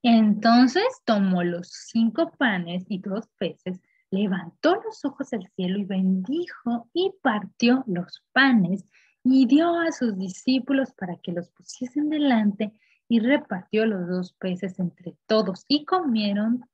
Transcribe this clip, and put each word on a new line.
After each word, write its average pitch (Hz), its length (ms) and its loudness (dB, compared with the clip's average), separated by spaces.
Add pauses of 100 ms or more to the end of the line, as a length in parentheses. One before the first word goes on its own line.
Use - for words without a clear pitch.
Entonces 233 800 4 (200)
tomó 190 400 2
los 175 240 -4
cinco 226 680 -2
panes 180 520 -2
y 196 100 -6
dos 196 300 -8 (100)
peces, 185 420 -8 (300)
levantó 190 640 -2 (100)
los 427 200 -12
ojos 277 280 -8
al 185 220 -8
cielo 190 240 -4
y 202 60 -6
bendijo 196 1080 -4
y 370 200 -2 (100)
partió 233 640 0
los 175 460 -8
panes 220 520 2 (380)
y 262 240 6
dio 339 320 4
a 330 140 -2
sus 220 260 -4
discípulos 254 760 -2
para 180 240 -10
que - 140 -10
los 175 180 -8
pusiesen - 600 -6
delante 220 600 0 (360)
y 233 120 4
repartió 214 680 -2
los 185 220 -4
dos 180 260 -4
peces 185 460 -8
entre 170 360 -8 (100)
todos 208 420 -2
y 294 160 0
comieron 226 880 -2